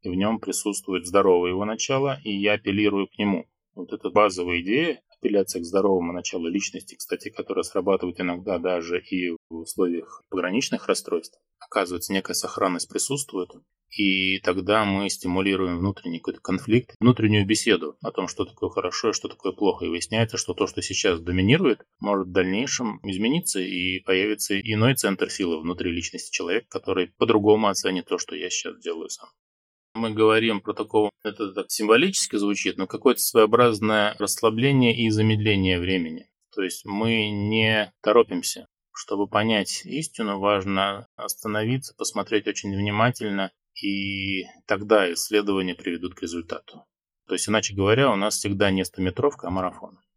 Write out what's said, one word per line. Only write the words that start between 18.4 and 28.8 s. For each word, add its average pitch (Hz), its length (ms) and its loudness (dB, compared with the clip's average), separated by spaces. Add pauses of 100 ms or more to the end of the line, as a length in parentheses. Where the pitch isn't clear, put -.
такое - 240 -6
хорошо 95 400 -2
и 98 40 -2
что - 140 -6
такое - 240 -6
плохо, 90 340 0
и 82 40 -2
выясняется, 110 480 -2
что - 160 -6
то, 95 140 0
что - 140 -8
сейчас 90 380 0
доминирует, 101 640 2 (140)
может 98 280 -2
в 92 40 -14
дальнейшем 104 720 -2
измениться, 104 560 -2
и 92 420 -4
появится 98 580 0
иной 110 360 2
центр 98 340 -2
силы 85 300 -4
внутри 87 320 -4
личности - 400 -8
человека, 95 380 -4
который 92 380 -2 (100)
по-другому 107 500 4
оценит 95 380 -2
то, 87 140 -2
что - 160 -10
я 87 140 -8
сейчас 85 300 -8
делаю 82 300 -8